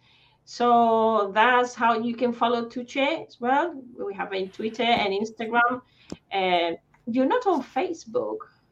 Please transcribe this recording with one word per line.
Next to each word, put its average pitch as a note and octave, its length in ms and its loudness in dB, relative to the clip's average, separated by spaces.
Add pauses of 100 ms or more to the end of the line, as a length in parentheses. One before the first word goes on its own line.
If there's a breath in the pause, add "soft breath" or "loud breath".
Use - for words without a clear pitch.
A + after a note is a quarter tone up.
(440)
So A3+ 880 2
that's B3 400 4
how A#3 240 0
you A#3 160 -4
can A#3+ 180 0
follow A#3 340 -2
Tuche C#4 600 -4
as - 140 -20
well. C#4+ 340 0 (240)
We G3 160 -8
have G3 180 -8
a F#3+ 140 -4
Twitter A3 380 -6
and A3 280 2
Instagram. A3+ 720 -2 (500 loud breath)
Uh, F3+ 440 0 (300)
you're B3+ 200 2
not B4 200 0
on D#4+ 180 2
Facebook. A#2+ 760 -6 (340)